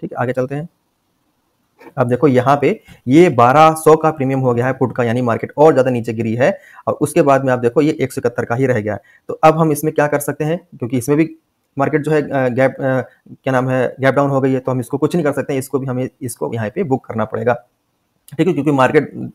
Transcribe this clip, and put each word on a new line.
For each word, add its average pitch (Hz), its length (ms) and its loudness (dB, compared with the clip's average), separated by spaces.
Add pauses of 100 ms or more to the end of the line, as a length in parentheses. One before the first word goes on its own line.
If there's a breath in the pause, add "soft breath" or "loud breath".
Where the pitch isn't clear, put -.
ठीक 127 100 -10
है। - 60 -14
आगे 123 160 -4
चलते 127 220 -4
हैं। 151 120 -8 (1300 loud breath)
अब 123 100 2
देखो, 123 200 2
यहाँ 127 340 2
पे 196 180 0 (280 soft breath)
ये 160 240 6
बारह 135 440 6
सौ 156 200 4
का 156 160 2
प्रीमियम 135 280 -2
हो 127 140 2
गया 117 120 -2
है 131 80 -2
पुट 127 220 -2
का, 127 80 -2
यानी 117 180 -2
मार्केट 113 360 -2
और 151 140 8
ज़्यादा 131 200 2
नीचे 117 220 -4
गिरी 110 220 -4
है 151 220 0 (300 loud breath)
और 110 80 2
उसके - 260 0
बाद 135 240 4
में 131 80 0
आप 123 60 0
देखो, 120 220 -2
ये 147 180 0
एक 131 140 -4
सौ 131 80 -8
इकहत्तर 120 240 -4
का 117 100 -4
ही 135 100 0
रह 123 140 0
गया 104 140 -4
है। 101 60 -8 (300 soft breath)
तो - 140 -10
अब 156 140 4
हम 160 140 2
इसमें 151 220 -4
क्या 147 140 0
कर 147 120 -2
सकते - 240 -6
हैं, 156 140 -4 (120)
क्योंकि 127 280 -6
इसमें 143 200 0
भी 160 80 2 (520)
मार्केट 139 240 0
जो 147 100 -4
है, 151 180 0
अ, 131 180 0
गैप, 127 240 0
अ, 131 300 -2 (420 soft breath)
क्या 135 80 -4
नाम 131 180 0
है, 127 300 -2
गैप 131 160 2
डाउन 143 140 2
हो 135 120 0
गई 131 100 0
है, 131 80 0
तो 131 120 -4
हम 127 80 -2
इसको 123 180 -6
कुछ 147 180 -2
नहीं 170 100 -2
कर 139 60 0
सकते 139 220 -6
हैं, 135 60 -2
इसको 135 200 -4
भी 135 80 -8
हमें, 127 220 -6 (120)
इसको 147 320 -8
यहाँ 110 160 -6
पे 202 140 -4
बुक 131 220 -4
करना 110 200 -6
पड़ेगा, 113 280 -2 (840)
ठीक 160 100 0
है, 180 60 2
क्योंकि 143 180 -2
मार्केट, 127 640 0